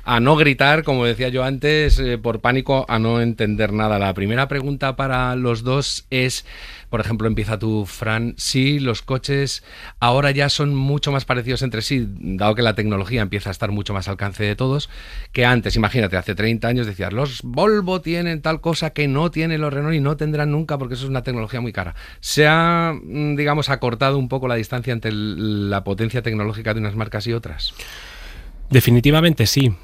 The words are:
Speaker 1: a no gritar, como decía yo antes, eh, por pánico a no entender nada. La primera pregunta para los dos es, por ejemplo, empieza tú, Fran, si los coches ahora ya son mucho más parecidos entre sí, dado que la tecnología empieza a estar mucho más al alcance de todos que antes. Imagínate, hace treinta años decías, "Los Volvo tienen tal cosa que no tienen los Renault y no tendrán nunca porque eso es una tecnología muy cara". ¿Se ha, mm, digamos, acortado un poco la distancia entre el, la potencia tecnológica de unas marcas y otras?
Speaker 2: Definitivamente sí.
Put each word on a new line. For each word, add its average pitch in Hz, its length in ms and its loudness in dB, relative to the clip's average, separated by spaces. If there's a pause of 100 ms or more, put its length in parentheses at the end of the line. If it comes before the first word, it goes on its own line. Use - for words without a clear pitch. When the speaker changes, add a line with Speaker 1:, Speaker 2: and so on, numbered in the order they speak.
Speaker 1:
a 120 160 2
no 139 160 6
gritar, 147 480 4
como 127 200 2
decía 120 240 0
yo 127 160 0
antes, 143 540 4
eh, 123 180 0
por 110 240 -2
pánico 131 480 2
a 113 100 2
no 117 220 2
entender 110 520 0
nada. 107 260 2
La 98 140 2
primera 107 340 0
pregunta 135 480 -4
para 127 420 -2
los 120 280 0
dos 131 460 -2
es, 127 340 -2 (460)
por 113 100 -2
ejemplo, 110 280 -2
empieza 107 300 -2
tú, 107 280 -2
Fran, 110 500 -4
si 139 420 0
los 127 220 -2
coches 135 640 -4 (360)
ahora 135 320 4
ya 143 180 2
son 143 240 0
mucho 139 380 0
más 139 120 0
parecidos 123 380 -2
entre 113 180 -2
sí, 123 260 0
dado 98 480 0
que 113 60 -2
la 110 140 4
tecnología 107 480 0
empieza 101 260 -2
a 98 40 -4
estar 101 180 -4
mucho 101 240 -4
más 95 140 -4
al 98 60 -2
alcance 101 300 -4
de 104 100 0
todos 131 360 -2 (420)
que 123 120 2
antes. 120 300 4
Imagínate, 107 420 2
hace 90 200 -2
treinta 113 320 0
años 120 180 0
decías, 92 260 -6
"Los 127 300 -4
Volvo 185 580 0
tienen 165 420 -4
tal 160 180 -2
cosa 160 300 -2
que 147 180 0
no 151 240 2
tienen 160 280 -2
los 147 140 -2
Renault 147 220 0
y - 20 2
no 143 180 2
tendrán 151 360 0
nunca 151 260 0
porque 127 160 -6
eso 123 80 -8
es 135 80 -4
una 127 140 -2
tecnología 120 360 -4
muy 117 120 -4
cara". 87 240 -6 (240)
¿Se - 260 4
ha, 165 480 4
mm, 147 400 -4
digamos, 147 360 0
acortado 135 460 0
un 131 120 0
poco 131 180 -2
la 123 80 0
distancia 120 380 -4
entre 113 180 -2
el, 104 580 -2
la 98 140 0
potencia 107 400 -2
tecnológica 107 520 -2
de 110 60 -2
unas 104 140 -4
marcas 107 320 -4
y 120 60 -2
otras? - 420 -6 (960)
Speaker 2:
Definitivamente 135 760 6
sí. 127 380 4